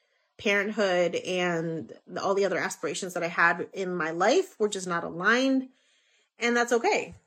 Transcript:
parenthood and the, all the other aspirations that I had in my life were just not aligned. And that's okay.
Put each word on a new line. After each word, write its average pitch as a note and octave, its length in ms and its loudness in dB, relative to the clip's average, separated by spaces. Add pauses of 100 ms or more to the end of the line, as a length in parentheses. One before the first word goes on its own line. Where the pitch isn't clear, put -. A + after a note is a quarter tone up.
(380)
parenthood G3 760 2
and E3+ 760 -2 (140)
the, E3+ 160 -8
all G3 120 2
the G3 120 2
other F#3 100 0
aspirations D#3+ 580 -6
that E3+ 80 -4
I E3 60 -2
had F3 460 2
in F#3 200 -4
my D#3+ 180 -2
life G#3+ 460 2
were G#3+ 100 2
just F#3+ 180 -8
not E3+ 180 -4
aligned. A#3+ 640 2 (680)
And A#3+ 180 0
that's A#3+ 160 2
okay. A#3 420 2 (120)